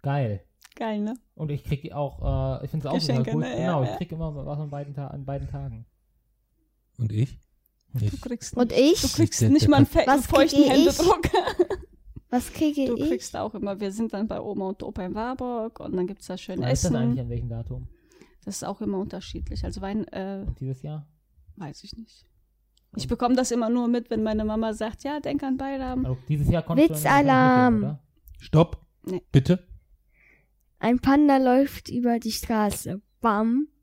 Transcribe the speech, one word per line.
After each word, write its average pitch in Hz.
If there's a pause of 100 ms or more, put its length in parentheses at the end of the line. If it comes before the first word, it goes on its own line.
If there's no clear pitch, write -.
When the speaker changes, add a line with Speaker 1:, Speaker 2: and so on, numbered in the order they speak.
Speaker 1:
Geil. 135 (340)
Speaker 2:
Geil, 220
ne? 214 (200)
Speaker 1:
Und 156
ich 143
krieg -
auch, 135
äh, -
ich 139
find's 143
auch 135
Speaker 2:
Geschenke, 135
Speaker 1:
total -
gut. 156
Speaker 2:
ne? 254
Ja, 247 (100)
Speaker 1:
Genau, 160
ich 123
Speaker 2:
ja. -
Speaker 1:
krieg -
immer 160 (120)
was 147
an 151
beiden 143
Ta-, 139
an 143
beiden 139
Tagen. 131 (1120)
Speaker 3:
Und 110
ich? 107 (540)
Speaker 2:
Du 117
Speaker 3:
Ich -
Speaker 2:
kriegst -
Speaker 4:
Und 240
Speaker 2:
nicht, - (140)
Speaker 4:
ich? -
Speaker 2:
du 269
kriegst -
Speaker 3:
Ich 113
Speaker 2:
nicht 294
mal 285
einen -
fe-, -
Speaker 4:
Was 262
Speaker 2:
feuchten 294
Speaker 4:
kriege 254
ich? 285
Speaker 2:
Händedruck. 339 (500)
<laughs> -
Speaker 4:
Was 247
kriege 294
Speaker 2:
Du 247
Speaker 4:
ich? 285
Speaker 2:
kriegst -
auch 214
immer, 202
wir 196
sind 220
dann 208
bei 220
Oma 196
und -
Opa 208
in 185
Warburg 240
und -
dann 180
gibt's 196
da 185
schön -
Speaker 1:
Wann 123
ist -
das 170
Speaker 2:
Essen. 117
Speaker 1:
eigentlich, 120
an 120
welchem 117
Datum? 117 (560)
Speaker 2:
Das 202
ist -
auch 202
immer 202
unterschiedlich. -
Also 190
Wein-, 202
äh, 196
Speaker 1:
Und -
dieses 131
Jahr? 151 (480)
Speaker 2:
weiß 156
ich -
nicht. - (680)
Ich 185
Speaker 1:
Und 131
Speaker 2:
bekomme 240
das 254
immer 233
nur 240
mit, 240
wenn 220
meine 214
Mama 220
sagt, 220
„Ja, 285
denk 285
an 262
Bayram.“ 262
Speaker 1:
Also 127 (100)
dieses 151
Jahr 165
konntest 294
du 320
Speaker 4:
Witzalarm. 254
Speaker 1:
nicht 214
mitnehmen, - (100)
oder? - (360)
Speaker 3:
Stopp. - (180)
Speaker 2:
Nee. 185 (100)
Speaker 3:
Bitte? 170 (1120)
Speaker 4:
Ein 247
Panda 277
läuft 262
über 240
die 220
Straße. 208 (180)
Bam. 226 (160)